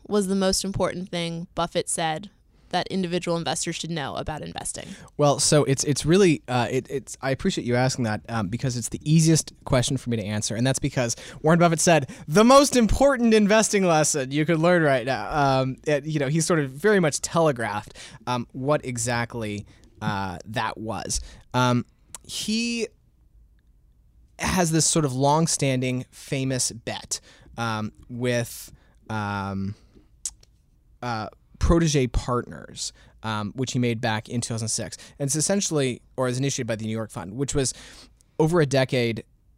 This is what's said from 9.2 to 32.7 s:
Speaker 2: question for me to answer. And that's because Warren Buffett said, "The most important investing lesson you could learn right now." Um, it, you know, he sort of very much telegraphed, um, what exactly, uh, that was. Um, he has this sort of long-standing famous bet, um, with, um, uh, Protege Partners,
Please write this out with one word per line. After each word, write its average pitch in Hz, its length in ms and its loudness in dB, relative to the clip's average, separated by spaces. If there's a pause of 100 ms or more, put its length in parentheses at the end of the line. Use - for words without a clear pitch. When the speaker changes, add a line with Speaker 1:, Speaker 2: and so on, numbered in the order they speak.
Speaker 2:
question 131 320 0
for - 120 -8
me 117 80 -2
to 104 80 -6
answer. 107 300 -4
And 120 100 0
that's 135 140 0
because 127 360 -2 (280)
Warren 165 160 6
Buffett 165 200 4
said, 156 300 4 (180)
"The 175 160 6
most 269 320 8
important 240 600 4
investing 208 500 4
lesson 151 460 2
you 151 140 0
could 165 120 2
learn 170 240 4
right 135 240 4
now." 107 240 -2 (320)
Um, 131 240 -4
it, 147 200 0
you 156 140 -2
know, 135 80 0
he 156 140 2
sort 160 180 2
of 135 120 -2
very 196 280 4
much 156 220 0
telegraphed, 120 720 0 (320)
um, 123 260 -4
what 143 320 -2
exactly, 117 840 -4 (340)
uh, 98 440 -4
that 110 320 -4
was. 107 440 -6 (320)
Um, 123 320 2 (380)
he 233 640 -4 (1500)
has 170 320 0
this 160 140 2
sort 160 200 2
of 127 80 -4
long-standing 131 1000 0
famous 131 600 -4
bet, - 500 -10 (360)
um, 110 360 -4 (160)
with, 120 600 -4 (400)
um, 101 640 -4 (1300)
uh, 113 280 -6 (280)
Protege 151 500 4
Partners, - 840 -6 (320)